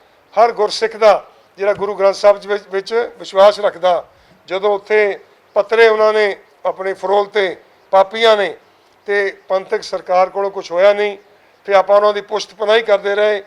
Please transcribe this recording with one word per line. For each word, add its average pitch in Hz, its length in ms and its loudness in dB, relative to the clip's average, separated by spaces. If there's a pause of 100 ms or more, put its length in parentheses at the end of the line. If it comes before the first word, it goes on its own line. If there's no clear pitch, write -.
(340)
ਹਰ 226 180 2
ਗੁਰਸਿੱਖ 214 440 -4
ਦਾ 208 340 2 (280)
ਜਿਹੜਾ 196 160 -2
ਗੁਰੂ 202 200 -6
ਗ੍ਰੰਥ 190 200 2
ਸਾਹਿਬ 202 320 2
ਵਿੱਚ, 202 220 -6
ਵਿੱਚ 196 500 -6
ਵਿਸ਼ਵਾਸ 196 420 2
ਰੱਖਦਾ, 175 480 -2 (380)
ਜਦੋਂ 190 280 -2
ਉੱਥੇ 202 440 -2 (360)
ਪੱਤਰੇ 226 340 4
ਉਹਨਾਂ 214 240 2
ਨੇ 214 240 -2 (300)
ਆਪਣੇ 190 260 -6
ਫਰੋਲ 196 340 -2
ਤੇ 190 300 -4 (340)
ਪਾਪੀਆਂ 214 460 2
ਨੇ, 180 200 -4 (500)
ਤੇ 202 300 -4 (120)
ਪੰਥਕ 190 340 -4
ਸਰਕਾਰ 185 460 -2
ਕੋਲੋਂ 196 220 -6
ਕੁਛ 190 220 -12
ਹੋਇਆ 190 200 4
ਨਹੀਂ, 202 260 -4 (460)
ਫਿਰ 202 100 -4
ਆਪਾਂ 190 220 4
ਉਹਨਾਂ 208 160 4
ਦੀ 202 80 -6
ਪੁਸ਼ਤ 202 340 -10
ਪਨਾਹੀ 220 280 0
ਕਰਦੇ 202 320 -2
ਰਹੇ, 208 320 0